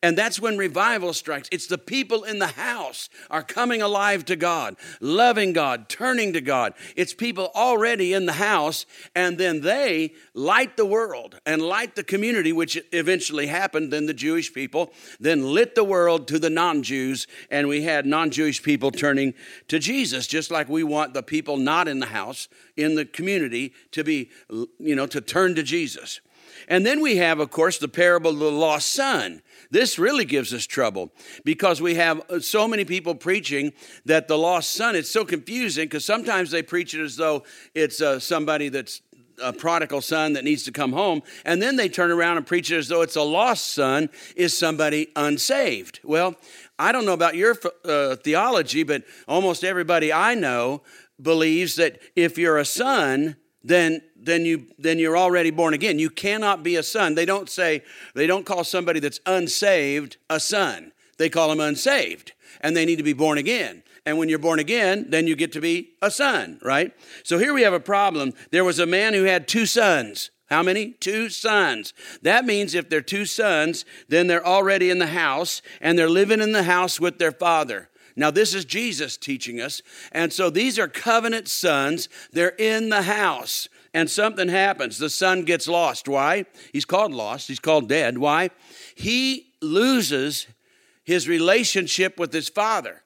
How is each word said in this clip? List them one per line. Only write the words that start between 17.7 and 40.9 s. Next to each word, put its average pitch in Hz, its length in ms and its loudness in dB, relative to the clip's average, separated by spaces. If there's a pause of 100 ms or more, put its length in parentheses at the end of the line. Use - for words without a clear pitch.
had 151 220 0
non-Jewish 151 560 0
people 139 300 0
turning 135 420 0 (360)
to 160 100 0
Jesus, 156 480 -2
just 156 240 -4
like 156 160 -2
we 160 160 -2
want 151 300 -2
the 131 100 -6
people 151 320 -4
not 151 320 2
in 135 140 -4
the 120 60 -6
house, 110 420 -10 (260)
in 156 200 0
the 151 100 0
community, 139 680 -4 (200)
to 156 120 -6
be, 147 280 -2 (180)
you 123 480 -4
know, 139 100 -2
to 139 140 -6
turn 180 340 0
to 156 80 -2
Jesus. 147 560 -6 (480)
And 185 180 2
then 294 160 2
we 262 160 2
have, 165 220 2
of 147 120 -2
course, 165 260 2
the 139 120 -6
parable 170 420 4
of 147 80 -2
the 151 120 2
lost 151 400 0
son. 139 500 -2 (280)
This 220 300 2
really 240 240 2
gives 127 300 -2
us 117 120 -6
trouble 98 460 -2 (320)
because 156 380 2
we 170 140 0
have, 165 340 2
uh, 175 100 -2
so 214 280 0
many 214 180 -2
people 170 300 -4
preaching 143 580 -4 (320)
that 156 220 2
the 156 100 2
lost 165 340 0
son, 220 240 0
it's 160 140 -2
so 214 160 0
confusing 165 640 -4
'cause 147 160 -6
sometimes 208 460 0
they 165 100 -2
preach 170 320 -4
it 156 100 -6
as 139 120 -8
though 151 280 0 (300)
it's, 156 280 0
uh, 143 180 2
somebody 151 500 -2
that's 131 320 -10 (400)
a 127 100 -4
prodigal 156 480 -2
son 156 340 0
that 135 100 -4
needs 147 200 0
to 135 80 -10
come 131 220 -2